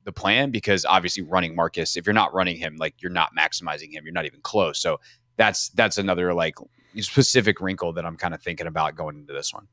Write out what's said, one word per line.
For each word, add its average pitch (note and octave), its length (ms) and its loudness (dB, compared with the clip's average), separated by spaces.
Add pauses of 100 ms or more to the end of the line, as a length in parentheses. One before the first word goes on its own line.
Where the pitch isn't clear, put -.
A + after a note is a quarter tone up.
the G2+ 80 -10
plan? B2 400 2
Because F#2+ 340 0
obviously F2+ 380 2
running E2 320 0
Marcus, E2 400 0
if E2+ 100 -8
you're G#2 80 4
not G2+ 180 4
running F2+ 240 2
him, D#2 200 -8
like, D#2+ 240 -4
you're F2+ 100 -6
not E2 260 0
maximizing D#2 560 -2
him, D2+ 120 -16
you're E2 100 -12
not D#2+ 120 -4
even C#2+ 160 -14
close. F2 360 0
So D#2 220 -2 (360)
that's, G#2+ 340 2
that's A2 280 2
another, F2+ 340 0
like, E2 220 0 (460)
specific G#2+ 600 4
wrinkle F#2 340 -2
that E2 120 -6
I'm E2 100 -10
kinda E2+ 220 -4
thinking E2+ 300 -6
about D#2 260 -2
going D#2 220 -8
into C#2+ 160 -18
this C#2 200 -6
one. - 200 -16